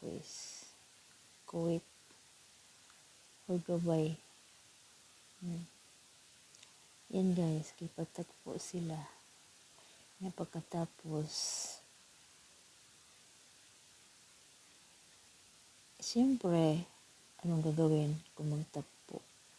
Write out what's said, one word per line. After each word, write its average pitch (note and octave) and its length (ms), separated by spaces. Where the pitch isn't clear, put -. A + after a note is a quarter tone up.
ko - 80
is - 560
Kuwait E3+ 400
or F3+ 160
Dubai. E3 560
Hmm. E3+ 240
Yan, F#3+ 240
guys, D#3+ 400
nakipagtagpo - 800
sila. E3+ 400
Yan, F#3 80
pagkatapos, E3 1000
siyempre, F3 880
anong D#3+ 240
gagawin D#3 480
kung D3+ 240
magtagpo? - 640